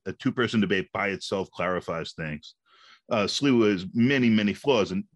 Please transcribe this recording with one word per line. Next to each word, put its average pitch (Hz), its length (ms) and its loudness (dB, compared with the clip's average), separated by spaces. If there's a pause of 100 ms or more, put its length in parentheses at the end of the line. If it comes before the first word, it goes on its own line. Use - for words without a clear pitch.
A 95 60 -8
two-person 120 480 0
debate 95 320 0
by 101 160 -2
itself 95 440 -4
clarifies 87 640 -4
things. 76 400 -10 (540)
Uh, 107 160 0
Sliwa 117 460 2
has 95 240 -2
many, 123 340 4
many 107 240 2
flaws, 104 380 0
and 95 140 -4 (120)